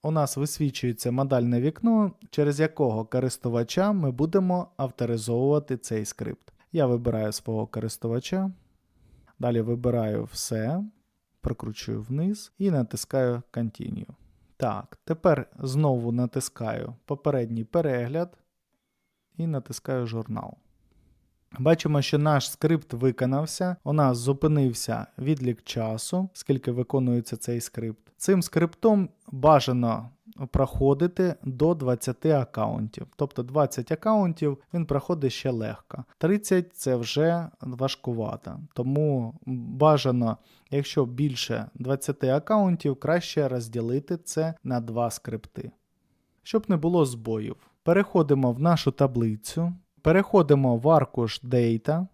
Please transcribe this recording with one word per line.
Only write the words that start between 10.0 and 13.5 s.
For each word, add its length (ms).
все, 600
прокручую 600
вниз 560
і 140
натискаю 800